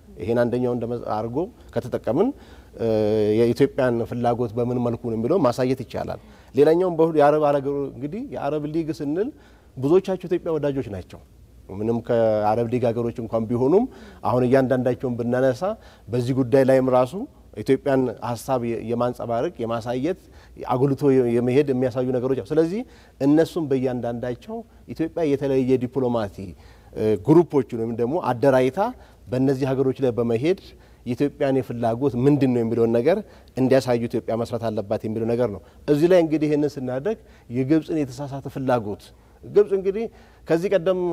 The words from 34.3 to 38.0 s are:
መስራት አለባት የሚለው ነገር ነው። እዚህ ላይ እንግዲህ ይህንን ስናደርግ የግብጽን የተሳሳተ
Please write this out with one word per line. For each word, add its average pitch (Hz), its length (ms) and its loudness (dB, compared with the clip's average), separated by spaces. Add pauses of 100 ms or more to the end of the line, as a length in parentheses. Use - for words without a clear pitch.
መስራት 113 280 -4
አለባት 107 380 -4
የሚለው 110 260 -4
ነገር 120 220 0
ነው። 98 100 -10 (280)
እዚህ 151 200 4
ላይ 180 120 6
እንግዲህ 156 260 0
ይህንን 147 260 0
ስናደርግ 135 460 -6 (320)
የግብጽን 151 480 0
የተሳሳተ 135 520 -8